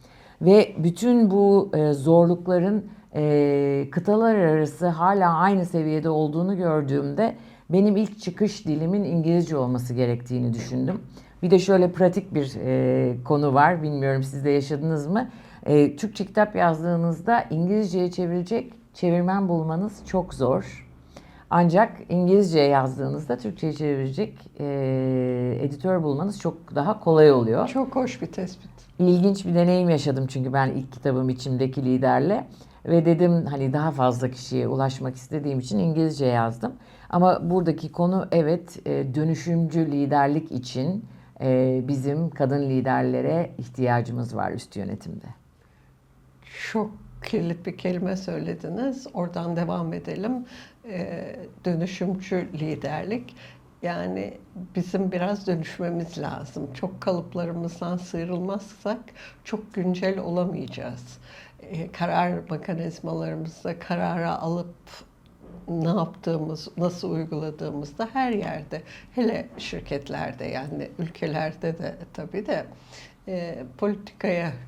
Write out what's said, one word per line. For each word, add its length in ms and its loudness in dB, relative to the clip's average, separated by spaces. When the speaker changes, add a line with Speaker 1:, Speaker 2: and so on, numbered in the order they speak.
Speaker 1:
Ve 360 8
bütün 520 4
bu, 440 6
e, 180 4
zorlukların, 920 4
e, 760 2
kıtalar 440 4
arası 520 2
hala 500 4
aynı 280 4
seviyede 440 0
olduğunu 480 0
gördüğümde 760 0
benim 260 6
ilk 240 -2
çıkış 460 -2
dilimin 380 0
İngilizce 520 2
olması 380 -2
gerektiğini 600 0
düşündüm. 460 -4
Bir 80 0
de 80 10
şöyle 340 6
pratik 420 2
bir, 200 -2
e, 600 2
konu 300 2
var. 280 6
Bilmiyorum 400 0
siz 220 -6
de 60 2
yaşadınız 560 0
mı? 220 -2
E, 300 6
Türkçe 300 -6
kitap 300 0
yazdığınızda 960 2
İngilizceye 600 0
çevirecek 600 -4
çevirmen 540 2
bulmanız 580 -2
çok 280 -4
zor. 500 -2
Ancak 420 4
İngilizceye 600 4
yazdığınızda 680 0
Türkçe'ye 360 -6
çevirecek, 800 -4
e, 1000 0
editör 420 -2
bulmanız 380 -2
çok 340 -8
daha 260 -2
kolay 320 8
oluyor. 360 4
Speaker 2:
Çok 280 -2
hoş 260 -2
bir 40 -6
tespit. 440 -10
Speaker 1:
İlginç 480 4
bir 80 0
deneyim 360 4
yaşadım 360 2
çünkü 260 -4
ben 180 2
ilk 220 -6
kitabım 360 0
içimdeki 560 -2
liderle. 600 2
Ve 180 4
dedim 420 4
hani 260 -2
daha 180 0
fazla 400 2
kişiye 380 -4
ulaşmak 480 -2
istediğim 420 -6
için 200 -4
İngilizce 480 0
yazdım. 460 0
Ama 400 4
buradaki 420 0
konu 400 0
evet, 540 0
e, 280 -2
dönüşümcü 800 0
liderlik 600 2
için, 520 -4
e, 480 2
bizim 420 -2
kadın 400 0
liderlere 880 0
ihtiyacımız 800 -2
var 160 -4
üst 240 -12
yönetimde. 500 -10
Speaker 2:
Çok 180 -2
kilit 420 -4
bir 120 -8
kelime 380 -2
söylediniz. 960 -6
Oradan 420 -4
devam 360 -4
edelim, 520 -6
e, 480 -10
dönüşümcü 880 -4
liderlik. 840 -6
Yani 520 -6
bizim 360 -2
biraz 340 -4
dönüşmemiz 720 -6
lazım. 560 -10
Çok 260 -10
kalıplarımızdan 960 -6
sıyrılmazsak 1040 -6
çok 300 -10
güncel 440 -2
olamayacağız. 1000 -6
E, 300 -10
karar 400 0
mekanizmalarımızda 1300 -8
karara 600 -4
alıp 360 -6
ne 200 -2
yaptığımız, 800 -4
nasıl 320 -4
uyguladığımızda 1000 -8
her 180 -2
yerde, 520 -6
hele 340 -2
şirketlerde 840 -8
yani 440 -8
ülkelerde 800 -6
de 160 -8
tabii 340 -10
de, 180 -4
e, 300 -8
politikaya 720 -4